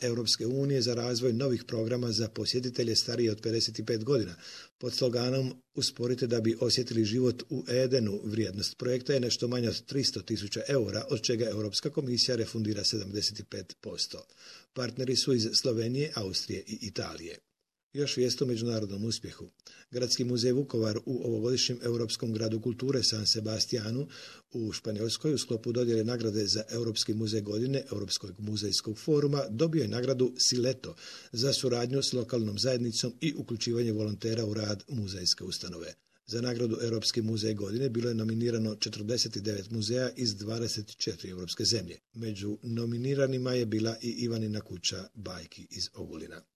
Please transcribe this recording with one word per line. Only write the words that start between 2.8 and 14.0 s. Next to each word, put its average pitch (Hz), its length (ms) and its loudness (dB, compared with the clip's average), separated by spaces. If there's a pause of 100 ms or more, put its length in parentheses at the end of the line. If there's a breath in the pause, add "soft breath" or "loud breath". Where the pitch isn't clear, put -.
starije 117 360 4
od 107 100 -4
pedeset 113 460 0
pet 113 160 0
godina 110 320 2 (420 loud breath)
pod 123 160 -6
sloganom 127 600 0 (220)
„Usporite 123 520 0
da 117 140 4
bi 113 180 4
osjetili 117 460 4
život 120 440 2
u - 200 -4
Edenu”. 120 540 2
Vrijednost 101 540 -2
projekta 123 360 0
je 135 60 4
nešto 123 280 0
manja 120 220 2
od - 160 -4
tristo 131 360 0
tisuća 104 460 -4
eura, 113 420 2
od 127 120 0
čega 117 280 2
Europska 107 400 -2
komisija 127 460 2
refundira 107 480 0
sedamdeset 101 680 -2
pet 98 320 -10
posto. - 440 -8 (480 loud breath)